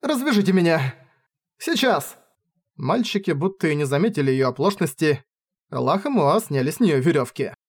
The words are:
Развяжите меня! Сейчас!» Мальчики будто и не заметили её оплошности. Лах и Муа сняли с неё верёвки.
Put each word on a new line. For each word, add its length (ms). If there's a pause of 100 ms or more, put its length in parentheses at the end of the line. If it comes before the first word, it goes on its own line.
Развяжите 500
меня! 440 (640)
Сейчас!» 600 (580)
Мальчики 560
будто 360
и 80
не 100
заметили 460
её 180
оплошности. 720 (480)
Лах 340
и 40
Муа 300
сняли 300
с 100
неё 200
верёвки. 540 (160)